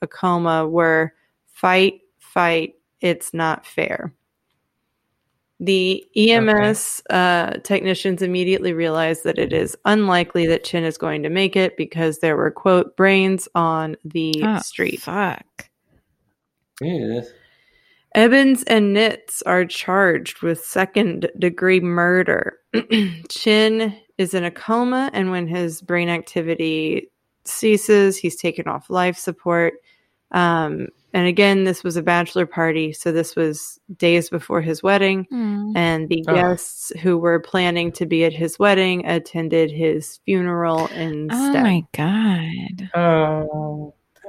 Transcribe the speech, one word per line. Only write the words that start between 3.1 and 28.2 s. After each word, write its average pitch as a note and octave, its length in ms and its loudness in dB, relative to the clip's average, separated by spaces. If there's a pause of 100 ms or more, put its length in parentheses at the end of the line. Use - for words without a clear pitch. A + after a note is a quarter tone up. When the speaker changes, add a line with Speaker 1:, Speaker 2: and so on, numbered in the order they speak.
Speaker 1:
not E3 320 -4
fair." - 480 -6 (1500)
The F#3 460 0 (100)
E A3 160 6
M A3+ 180 4
S, G#3+ 600 0
Speaker 2:
Okay. F#3 80 2
Speaker 1:
uh, F3 340 2 (120)
technicians F#3+ 580 -2
immediately F3+ 520 0
realize D#3+ 500 0
that D#3+ 160 -2
it - 140 -2
is - 320 -2
unlikely F#3 600 2
that E3 180 0
Chin E3+ 180 -2
is D#3+ 140 -4
going D3+ 260 -4
to D3+ 60 -2
make F#3+ 260 0
it F#3 220 0
because D#3+ 420 -2
there D#3 160 2
were, - 160 0
quote, - 460 2
"brains F#3+ 580 2
on D#3+ 480 -2
the D#3 400 -2
Speaker 3:
Oh, G#3+ 160 0
Speaker 1:
street." - 420 -4
Speaker 3:
fuck. - 680 -6 (1120)
Speaker 2:
Yeah. B2 400 -4 (920)
Speaker 1:
Evans B3+ 480 6
and G#3 320 2
Nitz - 500 -2
are F3+ 200 2
charged F3+ 760 0
with E3 220 -2
second F#3+ 760 -2
degree F3+ 400 2
murder. F3 800 0 (140)
<clears throat> G3+ 560 -2
Chin A3 640 0 (220)
is F#3 160 -2
in F3+ 100 -2
a E3+ 80 -4
coma, B3 600 -2
and F#3+ 180 -2
when F3 160 -4
his E3+ 340 -4
brain F3 280 -2
activity D#3+ 1000 -4 (360)
ceases, G3+ 720 2
he's E3+ 180 -6